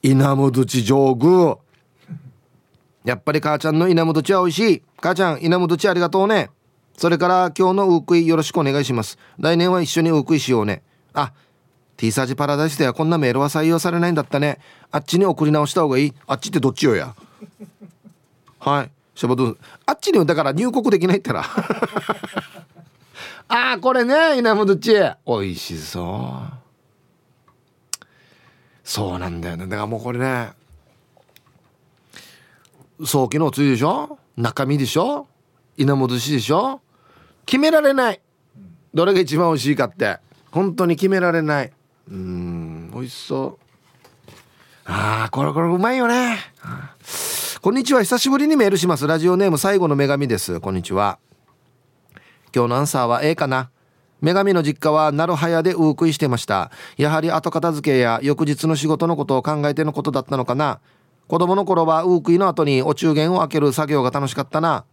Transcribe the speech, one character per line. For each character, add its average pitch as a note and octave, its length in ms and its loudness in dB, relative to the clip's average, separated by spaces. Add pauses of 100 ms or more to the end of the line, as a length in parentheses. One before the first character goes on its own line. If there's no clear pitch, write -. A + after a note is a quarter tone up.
稲 C3+ 360 4
む C3+ 160 2
ど B2+ 120 2
ち B2+ 200 -2
上 C3+ 320 4
宮。 E3 400 4 (1500)
や A#2+ 120 -2
っ - 60 -18
ぱ D3+ 100 -2
り D3+ 80 2
母 D3+ 180 0
ち D#3+ 80 -4
ゃ D#3 60 0
ん D3+ 60 2
の F3 100 2
稲 E3 160 4
む E3 80 0
ど D3+ 100 2
ち G3 100 0
は F#3 100 4
美 F3+ 40 2
味 E3+ 60 0
し F#3+ 240 2
い。 - 60 -14 (180)
母 F3+ 140 0
ち F#3 100 0
ゃ E3 100 0
ん、 B2+ 80 -10
稲 E3+ 160 2
む F3+ 80 2
ど E3+ 100 0
ち G3+ 120 0
あ F#3 60 2
り F3+ 60 0
が F3 80 2
と F#3+ 140 2
う G3+ 60 2
ね。 G3 220 2 (460)
そ - 120 0
れ E3 100 2
か F3+ 100 0
ら F#3 280 2
今 F#3 140 4
日 F#3 40 0
の G3 140 2
ウ E3+ 100 4
ー C3+ 60 -4
ク F3 120 2
イ E3+ 100 4
よ E3 100 2
ろ D#3 60 0
し D3+ 100 -6
く F3 60 -2
お D#3+ 60 2
願 C#3 160 0
い C#3 40 -2
し B2+ 80 -4
ま A2+ 100 0
す。 - 160 -10 (200)
来 E3+ 180 0
年 F3+ 160 2
は F3+ 80 2
一 D3 100 -2
緒 E3 120 0
に E3 80 2
ウ D#3 100 4
ー B2 40 -4
ク E3 120 2
イ C#3+ 40 2
し C3 120 -2
よ A2+ 100 2
う G#2 40 0
ね。 G2+ 160 -4 (320)
あ、 C#3+ 180 -4 (640)
T A2+ 160 -2
サ C3+ 100 0
ー B2+ 40 -2
ジ B2+ 100 -6
パ C#3+ 100 -2
ラ C#3+ 100 0
ダ D3+ 100 0
イ D#3 40 -2
ス C#3+ 60 -10
で D3+ 100 0
は A#2+ 80 -2
こ - 80 -4
ん D#3+ 80 0
な E3+ 80 2
メ C3 120 2
ー - 20 0
ル C3 80 0
は C#3+ 80 0
採 D#3 160 -2
用 E3 160 2
さ F3 100 -2
れ E3+ 80 -2
な E3+ 100 0
い F3 40 0
ん - 20 0
だ D3+ 80 0
っ - 40 -6
た C#3+ 120 -2
ね。 C#3+ 200 -2 (340)
あ D3+ 60 -4
っ D3 60 -6
ち F3 140 0
に G3+ 60 4
送 D#3+ 220 0
り D3+ 60 2
直 D3+ 140 2
し - 80 -8
た F3+ 80 2
方 D3+ 60 2
が C3 100 2
い C#3+ 100 2
い。 C3 40 -6 (140)
あ C#3 80 -2
っ - 40 -8
ち - 100 -12
っ G#3 40 -10
て E3 80 0
ど C3 100 2
っ B2+ 40 -10
ち D3+ 120 -2
よ A#2 80 4
や。 G#2 200 -4 (1500)
は C#3 220 -2
い。 - 80 -10 (260)
シ - 100 -4
ャ - 20 0
バ B2 60 2
ド B2 120 0
ゥ - 20 0
ン。 A2 100 -8 (280)
あ - 60 -2
っ D#4 80 -4
ち G4+ 120 -2
に B3 60 4
は E3+ 60 4
だ E3 120 2
か D#3 80 0
ら C#3 80 -2
入 A3 180 -2
国 A#3+ 200 0
で G3 100 4
き F3+ 80 0
な F3+ 60 2
い G3 40 0
っ F#3+ 40 -6
た C#3+ 100 -6
ら。 - 140 -4
<laughs> - 60 -12 (2000)
あ B3+ 280 0
ー、 - 20 -10
こ B3+ 140 2
れ B3 100 2
ね、 D4 340 4
稲 A3+ 160 4
む G#3 120 2
ど F#3+ 100 4
ち。 A3 180 2 (320)
美 A#2+ 80 -2
味 G2 220 -4
し E2 220 -10
そ D#2 640 -8 (100)
う。 C3 60 -18 (2250)
そ F#2 320 -6
う - 20 -8
な F2+ 100 -8
ん E2+ 120 -8
だ F2 100 -8
よ E2+ 60 -10
ね。 F2+ 100 -12
だ G2 100 -8
か G#2 60 -6
ら G#2+ 40 -6
も A2+ 120 -6
う - 20 -8
こ B2 120 -10
れ A#2+ 60 -6
ね。 B2 340 -4 (2500)
早 C3 240 0
期 C#3+ 100 0
の D#3+ 80 2
お C3 40 0
つ C#3 120 -2
ゆ C#3 100 4
で A#2+ 40 2
し A2 60 0
ょ？ C#4+ 360 -4 (180)
中 A#2+ 300 -2
身 C#3+ 120 0
で C3+ 80 -2
し - 100 -4
ょ？ C4 300 -2 (500)
稲 C#3 180 2
む C3 140 0
ど B2 100 -2
ち B2+ 140 -4
で B2+ 80 0
し A#2+ 100 -6
ょ？ B3 300 0 (640)
決 B3+ 140 0
め D#4 120 4
ら D#4 100 6
れ C#4 120 4
な B3+ 200 2
い。 - 80 -10 (760)
ど D#3+ 100 4
れ G3 100 4
が F#3+ 60 4
一 D3+ 160 0
番 E3+ 140 2
美 D#3+ 40 2
味 B2+ 80 -4
し C#3+ 100 0
い C3 40 0
か B2+ 100 0
っ G2 60 -10
て。 G2+ 260 -4 (320)
本 F#3 240 0
当 F3+ 120 0
に E3+ 100 2
決 F#3+ 120 0
め F#3+ 120 2
ら F3 120 2
れ E3 100 0
な D3 220 0
い。 - 80 -12 (380)
う F#2+ 40 -16
ん、 F2 760 -8
美 A#2 80 -10
味 B2+ 100 -10
し - 40 -18
そ C3+ 460 -8
う。 - 720 -20 (540)
あ G#2+ 420 -2
ー、 - 20 -8
こ C3+ 140 -2
れ、 D3+ 80 -2
こ D3+ 80 -2
れ E3+ 80 0
う F3+ 100 0
ま A3 140 0
い C4 60 -2
よ A#3+ 100 0
ね。 A#3+ 300 -2 (1200)
こ F#3+ 100 2
ん A#3+ 60 0
に C4+ 80 0
ち C4+ 80 0
は、 B3 100 4
久 A#3+ 160 0
し C4+ 120 0
ぶ C#4 80 2
り D4 100 2
に D#4 80 4
メ A#3 100 4
ー G3 40 4
ル G3 80 2
し E3+ 80 0
ま E3+ 100 2
す。 C3+ 100 -2
ラ D#3+ 120 2
ジ E3 100 2
オ F3+ 80 4
ネ G3 120 2
ー - 20 2
ム D3+ 80 2
最 G3 180 0
後 F3+ 120 2
の D3 60 2
女 C#3 140 2
神 C#3+ 180 0
で A2+ 120 0
す。 F2 220 -6
こ F#2+ 120 -6
ん - 20 -4
に F2+ 80 -4
ち F#2 120 -8
は。 G2+ 240 -2 (1400)
今 A#2+ 120 2
日 A#2 40 -2
の B2 60 0
ア C3+ 40 0
ン D3 60 0
サ C#3+ 140 -2
ー - 20 2
は A#2+ 200 0
A D#3 140 2
か D3+ 100 -2
な。 C3 220 -2 (540)
女 D#3+ 100 2
神 G3 220 2
の E3+ 80 2
実 C#3+ 180 -2
家 D#3 100 2
は D3+ 220 2
ナ D#3 140 0
ル F3 80 0
ハ E3 160 -2
ヤ E3 120 2
で F3+ 120 0
ウ D#3+ 160 2
ー D3 40 0
ク E3 140 0
イ D3+ 60 0
し - 40 -8
て D3+ 100 0
ま A#2+ 100 0
し - 80 -8
た。 G2 240 -2 (260)
や D3 140 0
は D#3+ 100 0
り E3 100 -2
後 D#3+ 200 -2
片 E3 220 -2
付 D3 180 -4
け C3 80 4
や A#2 240 2
翌 D3 240 0
日 D3 200 -2
の D#3+ 80 2
仕 D3 120 -4
事 D#3 200 0
の E3+ 80 0
こ D3 120 -4
と C#3 100 0
を B2+ 60 0
考 D3+ 260 -4
え C#3+ 60 -2
て D#3 100 -2
の D3+ 80 -2
こ D3 100 -6
と D3+ 80 -2
だ C3+ 100 -2
っ C3 40 -10
た C#3+ 140 -4
の B2 80 -2
か B2+ 80 -2
な。 C#3+ 260 -2 (460)
子 E3 120 -2
供 F3+ 180 2
の G3 100 -2
頃 F3 180 2
は D#3+ 200 2
ウ F3+ 120 4
ー D#3+ 60 0
ク E3+ 100 2
イ F3 60 4
の G3 100 2
後 D#3+ 160 0
に C3+ 180 2
お D3+ 120 0
中 D#3+ 180 0
元 D#3 220 2
を F3+ 60 2
開 D#3 80 0
け D3+ 120 -2
る C#3+ 140 2
作 D3+ 180 -2
業 C#3+ 100 2
が B2 80 0
楽 C#3 180 -4
し - 60 -8
か C#3+ 80 -4
っ C#3 60 -6
た D#3+ 140 -2
な。 D#3 300 -2